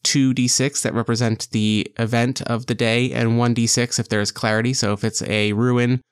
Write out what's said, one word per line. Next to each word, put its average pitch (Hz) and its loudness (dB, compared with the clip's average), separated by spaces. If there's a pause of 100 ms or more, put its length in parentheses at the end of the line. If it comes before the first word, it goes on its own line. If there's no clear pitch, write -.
two 131 2
D 127 0
six - 0
that 123 -2
represent 113 0
the 107 0
event 120 0
of 120 -4
the 120 -2
day, 120 0
and 117 2
one 120 2
D 117 2
six 120 0
if 110 -4
there 107 0
is 101 -2
clarity. 113 0
So 104 -2
if 101 -6
it's 110 -2
a 104 0
ruin 123 2 (100)